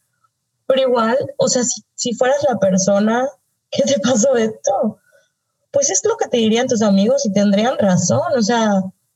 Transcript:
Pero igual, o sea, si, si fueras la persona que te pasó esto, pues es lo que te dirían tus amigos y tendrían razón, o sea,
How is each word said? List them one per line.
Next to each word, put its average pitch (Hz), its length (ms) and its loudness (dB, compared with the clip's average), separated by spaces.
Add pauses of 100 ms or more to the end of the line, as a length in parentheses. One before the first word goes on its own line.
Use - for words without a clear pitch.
(640)
Pero 262 240 0
igual, 233 280 2 (200)
o 269 120 0
sea, 247 160 0
si, - 160 -6 (120)
si 240 200 -6
fueras 254 240 0 (120)
la 240 80 -2
persona 202 720 0 (420)
que - 140 -2
te 277 160 0
pasó 254 380 2
esto, 220 600 -2 (760)
pues - 200 0
es 392 140 -2
lo 440 100 0
que 427 140 -4
te 254 80 -2
dirían 226 300 2
tus 240 140 0
amigos 220 440 2
y 196 80 -2
tendrían 208 440 0
razón, 196 440 0 (160)
o 233 40 0
sea, 214 400 0 (340)